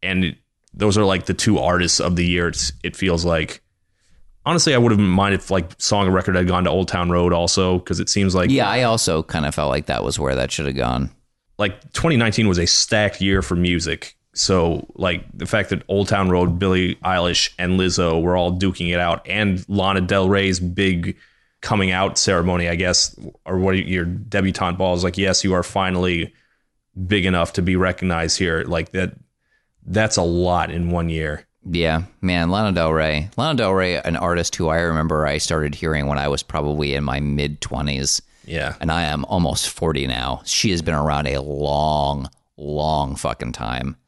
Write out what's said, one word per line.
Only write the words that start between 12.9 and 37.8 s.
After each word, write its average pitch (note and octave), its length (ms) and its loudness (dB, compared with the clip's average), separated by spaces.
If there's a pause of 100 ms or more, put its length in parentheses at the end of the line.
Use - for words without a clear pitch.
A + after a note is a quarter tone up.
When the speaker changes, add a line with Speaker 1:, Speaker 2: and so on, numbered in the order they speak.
Speaker 1:
year F#2+ 220 2
for F2 120 -2
music. F2 640 -2 (180)
So, E2+ 600 2
like, F2 360 -2
the - 140 -10
fact G2+ 240 0
that F#2 160 -2
Old G2 220 0
Town G2 200 2
Road, F2+ 300 2
Billie F#2 460 2
Eilish, F2+ 520 0
and F2+ 220 0
Lizzo F2 420 2
were F2 160 2
all F2+ 140 2
duking F2+ 380 -2
it F2 100 0
out, F2 300 0
and F#2+ 400 0
Lana F#2+ 320 2
Del F#2+ 280 2
Rey's G2 300 2
big F2+ 580 0 (440)
coming G2 320 0
out F#2 260 0
ceremony, F2 500 2
I E2+ 60 0
guess, F2 400 0 (320)
or F#2 140 -2
what, F#2+ 160 2 (100)
your F2 200 -2
debutante F#2+ 680 -2
ball F#2 180 2
is F2 100 -2
like, F2 120 -2
"Yes, F#2+ 280 0
you F#2 100 2
are F2+ 80 2
finally F2+ 680 0 (720)
big F#2+ 200 2
enough F2 260 2
to F#2 100 -2
be F2+ 140 2
recognized F2+ 640 0
here." E2 280 0
Like, E2+ 240 -4
that, F#2 220 -4 (720)
that's G#2 300 0
a F#2+ 60 2
lot F2 500 0
in E2+ 180 -2
one E2+ 200 -2
year. D#2 360 -6 (240)
Speaker 2:
Yeah, E2 320 0 (180)
man, F2 300 0
Lana G#2 220 0
Del E2 200 2
Rey. D#2 440 0
Lana C#3+ 200 -2
Del G#2+ 160 2
Rey, F#2 280 2
an E2 160 -2
artist F2 400 -2
who F2 100 -2
I D#2+ 140 2
remember D#2+ 480 0
I D2 100 0
started D2+ 380 -2
hearing D2+ 320 -2
when C#2+ 100 0
I C#2 80 -2
was C#2+ 160 -2
probably D2 520 -2
in C#2+ 100 -2
my C2+ 160 -2
mid-twenties. C#2+ 1000 -4 (240)